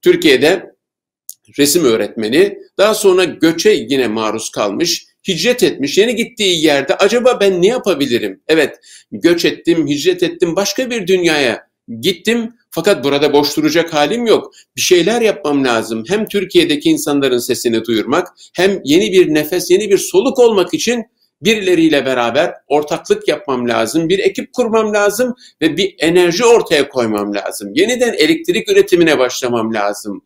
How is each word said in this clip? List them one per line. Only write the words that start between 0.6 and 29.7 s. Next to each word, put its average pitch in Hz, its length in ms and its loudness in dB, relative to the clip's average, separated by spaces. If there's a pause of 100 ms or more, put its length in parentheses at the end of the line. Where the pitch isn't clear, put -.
resim 147 260 2
öğretmeni, 117 720 0 (200)
daha 208 160 2
sonra 185 300 2
göçe 165 460 0
yine 131 380 0
maruz 110 420 -4
kalmış, 120 560 -4 (220)
hicret 196 360 -2
etmiş, 139 340 -2
yeni 220 180 2
gittiği 185 500 -2
yerde 143 300 2
"Acaba 220 440 2
ben 190 220 2
ne 185 60 4
yapabilirim? 135 800 -2
Evet, 156 320 0 (320)
göç 165 340 0
ettim, 160 420 0
hicret 160 360 -2
ettim, 170 320 -2
başka 202 340 -4
bir 226 180 -6
dünyaya 156 600 0 (340)
gittim 220 520 -4 (160)
fakat 170 340 0
burada 139 300 0
boş 147 240 2
duracak 160 360 0
halim 160 320 0
yok. 180 280 0 (220)
Bir - 60 -6
şeyler 185 400 2
yapmam 147 440 0
lazım. 113 420 -2
Hem 208 200 -2
Türkiye'deki 165 600 0
insanların 143 480 0
sesini 113 480 -2
duyurmak, 117 420 -2 (260)
hem 190 300 0
yeni 180 280 2
bir 175 220 4
nefes, 151 380 -2
yeni 196 180 2
bir 196 80 4
soluk 214 420 0
olmak 214 340 4
için 226 320 -4 (360)
birileriyle 165 640 2
beraber 127 480 0 (140)
ortaklık 156 600 -2
yapmam 127 420 -2
lazım, 117 400 0
bir 190 100 0
ekip 190 340 -4
kurmam 220 400 0
lazım 208 420 0 (260)
ve 151 160 -2
bir 190 220 -4
enerji 175 460 2
ortaya 175 440 2
koymam 104 460 -2
lazım. 98 400 -8
Yeniden 220 380 0
elektrik 160 560 0
üretimine 175 500 4
başlamam 120 540 -2